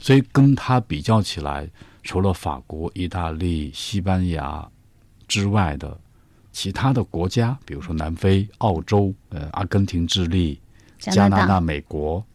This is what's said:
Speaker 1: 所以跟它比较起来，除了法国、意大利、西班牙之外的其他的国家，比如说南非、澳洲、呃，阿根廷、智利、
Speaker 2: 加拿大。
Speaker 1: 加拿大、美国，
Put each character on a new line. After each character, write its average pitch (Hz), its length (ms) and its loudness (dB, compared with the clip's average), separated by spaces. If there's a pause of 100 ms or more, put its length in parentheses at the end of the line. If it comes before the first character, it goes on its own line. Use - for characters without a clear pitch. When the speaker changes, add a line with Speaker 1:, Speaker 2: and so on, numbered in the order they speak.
Speaker 1:
所 135 160 4
以 135 60 6 (100)
跟 139 220 8
它 127 260 0
比 78 200 -6
较 110 220 2
起 - 180 -6
来， 71 280 -6 (340)
除 - 180 -2
了 95 120 2
法 71 340 -6
国、 80 280 -8
意 90 120 -6
大 85 240 -4
利、 80 440 -4
西 - 260 -6
班 92 280 0
牙 76 380 -6 (640)
之 101 180 0
外 98 300 2
的 73 200 -10 (560)
其 95 200 -6
他 131 200 0
的 123 120 0
国 87 240 -4
家， 120 360 0
比 - 100 -12
如 71 60 -10
说 85 140 -8
南 78 220 -4
非、 98 320 2 (100)
澳 95 240 0
洲、 101 320 0 (140)
呃， - 240 -10
阿 - 120 -4
根 98 220 2
廷、 85 200 -2
智 90 200 0
利、 82 340 0 (380)
Speaker 2:
加 - 140 -6
拿 101 160 6
大。 - 80 4
Speaker 1:
加 190 60 4
拿 131 40 2
大、 190 140 4
美 80 220 0
国， 78 420 -4 (100)